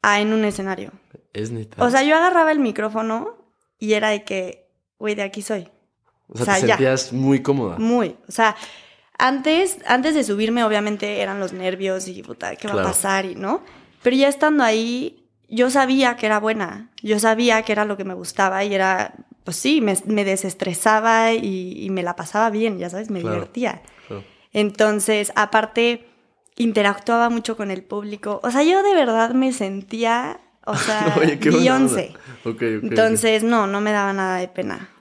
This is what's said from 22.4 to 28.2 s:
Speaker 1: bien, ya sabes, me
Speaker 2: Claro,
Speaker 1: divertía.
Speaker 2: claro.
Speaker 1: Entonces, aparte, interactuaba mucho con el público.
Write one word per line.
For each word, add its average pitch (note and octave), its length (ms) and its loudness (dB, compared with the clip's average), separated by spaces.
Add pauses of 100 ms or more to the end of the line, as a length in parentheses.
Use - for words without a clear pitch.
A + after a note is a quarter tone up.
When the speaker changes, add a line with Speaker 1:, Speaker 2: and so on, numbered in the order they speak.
Speaker 1:
bien, G#3+ 280 -2
ya F3 120 -8
sabes, A3 200 -10
me F#3 100 -4
Speaker 2:
Claro, E3+ 160 -4
Speaker 1:
divertía. - 460 -6 (260)
Speaker 2:
claro. G2 160 -12 (280)
Speaker 1:
Entonces, G#3 840 0
aparte, A3 680 0 (500)
interactuaba A#3 720 0
mucho A3+ 280 -4
con G3+ 140 -6
el F#3+ 140 -8
público. G#3 580 -8